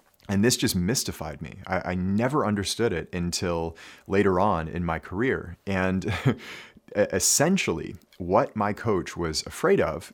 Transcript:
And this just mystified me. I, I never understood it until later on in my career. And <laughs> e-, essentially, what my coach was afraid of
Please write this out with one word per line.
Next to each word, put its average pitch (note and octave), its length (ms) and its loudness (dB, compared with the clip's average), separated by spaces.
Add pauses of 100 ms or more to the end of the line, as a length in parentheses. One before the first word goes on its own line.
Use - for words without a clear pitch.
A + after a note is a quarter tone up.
(280)
And G2 160 4
this B2 140 6
just - 180 0
mystified F2 680 -2
me. E2 240 -14
I, F2+ 260 -2
I F2+ 40 -2
never G#2 500 0
understood G#2+ 460 0
it D#2+ 220 -4
until E2+ 640 -2 (300)
later F#2+ 340 4
on F2 260 2
in F2 160 -4
my E2 160 -2
career. F#2 560 -4 (100)
And F#2 400 0
<laughs> G2+ 200 -2
e-, C3 100 4 (600)
essentially, G2+ 1000 2 (220)
what G2+ 400 2
my G#2 160 0
coach G2+ 420 -2
was E2 320 -2
afraid F3+ 320 2
of D#2+ 340 -2